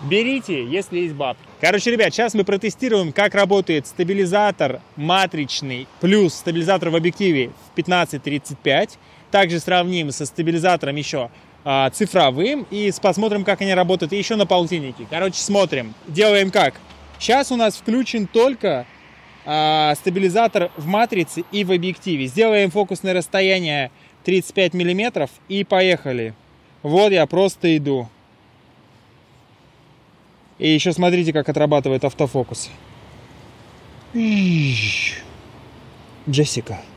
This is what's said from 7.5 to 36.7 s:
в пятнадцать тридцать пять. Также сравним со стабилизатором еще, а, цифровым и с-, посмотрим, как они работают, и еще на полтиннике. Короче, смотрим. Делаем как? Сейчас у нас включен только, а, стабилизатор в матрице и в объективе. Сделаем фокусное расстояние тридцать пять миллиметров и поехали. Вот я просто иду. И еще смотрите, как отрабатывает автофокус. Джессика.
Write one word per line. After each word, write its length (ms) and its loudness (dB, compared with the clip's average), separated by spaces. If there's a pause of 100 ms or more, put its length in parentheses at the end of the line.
в 40 -20
пятнадцать 480 -2
тридцать 340 -6
пять. 400 0 (340)
Также 280 2
сравним 520 0
со 160 -8
стабилизатором 680 0
еще, 360 -6 (340)
а, 240 2
цифровым 800 0
и 220 -2
с-, 80 -10
посмотрим, 440 0
как 180 -2
они 120 0
работают, 400 0
и 40 -2
еще 180 -2
на 100 2
полтиннике. 640 -2
Короче, 300 -4
смотрим. 560 0 (120)
Делаем 440 2
как? 240 2 (420)
Сейчас 340 2
у 40 -2
нас 220 0
включен 500 -2
только, 580 0 (600)
а, 500 2
стабилизатор 840 0
в 80 -12
матрице 680 -2
и 120 -2
в 80 -2
объективе. 560 -2
Сделаем 420 2
фокусное 460 -2
расстояние 760 0 (340)
тридцать 300 -2
пять 220 0
миллиметров 560 -2 (180)
и 140 -2
поехали. 720 0 (480)
Вот 280 4
я 140 4
просто 500 0
иду. 320 -2 (2500)
И 100 0
еще 240 2
смотрите, 400 2
как 160 -2
отрабатывает 560 0
автофокус. 640 -4 (3500)
Джессика. 480 -2 (200)